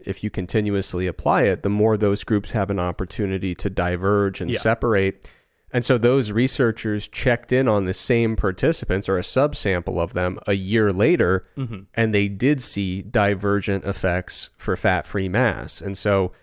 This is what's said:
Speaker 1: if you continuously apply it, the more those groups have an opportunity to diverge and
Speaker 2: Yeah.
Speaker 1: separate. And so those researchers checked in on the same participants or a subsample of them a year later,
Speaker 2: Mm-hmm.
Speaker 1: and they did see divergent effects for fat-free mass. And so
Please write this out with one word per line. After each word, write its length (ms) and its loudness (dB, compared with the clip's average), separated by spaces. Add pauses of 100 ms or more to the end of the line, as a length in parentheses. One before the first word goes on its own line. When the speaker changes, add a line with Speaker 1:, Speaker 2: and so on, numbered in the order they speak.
Speaker 1:
if 180 -8
you 60 -2
continuously 800 -2
apply 380 0
it, 180 2
the 80 0
more 260 2
those 260 0
groups 280 0
have 180 0
an 120 0
opportunity 720 -2
to 160 -4
diverge 720 0
and 80 -4
Speaker 2:
Yeah. 80 -2
Speaker 1:
separate. 720 0 (420)
And 120 0
so 140 4
those 340 2
researchers 760 0
checked 460 -2
in 160 4
on 160 2
the 80 0
same 440 2
participants 720 -2
or 100 2
a 40 -2
subsample 800 0
of 120 -4
them 320 -2
a 80 0
year 380 2
later, 540 2 (100)
Speaker 2:
Mm-hmm. 240 -6 (140)
Speaker 1:
and 200 2
they 140 4
did 340 0
see 400 -2
divergent 840 0
effects 720 -4
for 200 -4
fat-free 520 -2
mass. 520 -2
And 180 -8
so 340 0 (100)